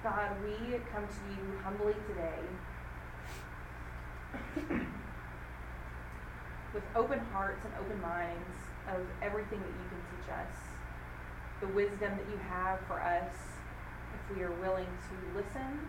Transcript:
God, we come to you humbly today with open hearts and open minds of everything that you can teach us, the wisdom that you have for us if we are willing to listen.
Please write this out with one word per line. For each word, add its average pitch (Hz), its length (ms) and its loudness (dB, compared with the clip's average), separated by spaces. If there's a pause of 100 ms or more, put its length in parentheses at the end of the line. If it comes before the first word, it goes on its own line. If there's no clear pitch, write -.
God, 208 280 4 (120)
we 214 100 2 (400)
come 208 140 0
to 196 240 -4
you 196 320 -2
humbly 208 300 4 (140)
today 170 320 0 (4000)
with 208 100 2 (120)
open 247 240 8 (120)
hearts 196 320 2
and 208 160 -2
open 196 220 0
minds 175 580 0 (340)
of 185 80 2 (200)
everything 208 380 0
that 185 80 -2
you 180 220 -4
can 180 100 -4 (120)
teach - 220 -4
us, - 220 -2 (1040)
the 196 60 0
wisdom 202 500 6
that 196 120 -2
you 208 80 0 (120)
have 185 380 4
for 180 140 2
us 175 300 6 (840)
if - 240 -2
we 180 60 2
are 180 80 2
willing 185 360 4
to 185 500 -4
listen. 269 520 0